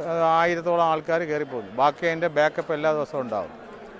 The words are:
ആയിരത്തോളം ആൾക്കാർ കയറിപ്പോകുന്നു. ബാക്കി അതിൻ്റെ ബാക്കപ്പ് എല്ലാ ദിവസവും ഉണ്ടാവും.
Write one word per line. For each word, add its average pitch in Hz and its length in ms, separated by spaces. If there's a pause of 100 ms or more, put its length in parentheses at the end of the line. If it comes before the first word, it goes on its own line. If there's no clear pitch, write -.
(380)
ആയിരത്തോളം 170 460
ആൾക്കാർ 160 360
കയറിപ്പോകുന്നു. 135 520
ബാക്കി 143 340
അതിൻ്റെ 165 220
ബാക്കപ്പ് 156 460
എല്ലാ 151 180
ദിവസവും 147 300
ഉണ്ടാവും. 104 280 (500)